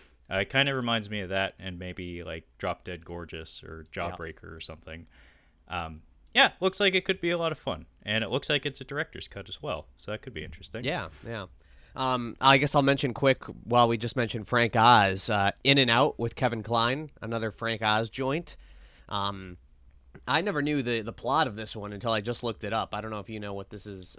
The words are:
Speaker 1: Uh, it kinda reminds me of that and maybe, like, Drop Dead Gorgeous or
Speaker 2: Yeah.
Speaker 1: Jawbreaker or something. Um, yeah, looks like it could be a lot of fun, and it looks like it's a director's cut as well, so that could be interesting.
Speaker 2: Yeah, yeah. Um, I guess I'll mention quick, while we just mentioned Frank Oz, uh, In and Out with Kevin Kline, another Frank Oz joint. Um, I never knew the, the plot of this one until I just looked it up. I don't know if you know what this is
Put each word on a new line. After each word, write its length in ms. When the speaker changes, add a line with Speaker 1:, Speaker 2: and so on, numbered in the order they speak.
Speaker 1:
Uh, 60
it 120
kinda 240
reminds 360
me 120
of 80
that 300
and 180
maybe, 460
like, 240
Drop 280
Dead 180
Gorgeous 600
or 300
Speaker 2:
Yeah. 180
Speaker 1:
Jawbreaker 440
or 60
something. 460
Um, 360
yeah, 260
looks 200
like 140
it 120
could 140
be 120
a 80
lot 120
of 60
fun, 300
and 200
it 60
looks 220
like 120
it's 160
a 40
director's 440
cut 220
as 140
well, 240
so 140
that 100
could 120
be 100
interesting. 400
Speaker 2:
Yeah, 260
yeah. 200
Um, 440
I 200
guess 160
I'll 80
mention 320
quick, 280
while 240
we 100
just 180
mentioned 320
Frank 280
Oz, 560
uh, 200
In 160
and 100
Out 300
with 160
Kevin 260
Kline, 480
another 320
Frank 300
Oz 300
joint. 460
Um, 480
I 140
never 200
knew 220
the, 180
the 120
plot 340
of 80
this 200
one 180
until 180
I 100
just 220
looked 200
it 100
up. 200
I 80
don't 80
know 100
if 100
you 100
know 160
what 160
this 160
is 300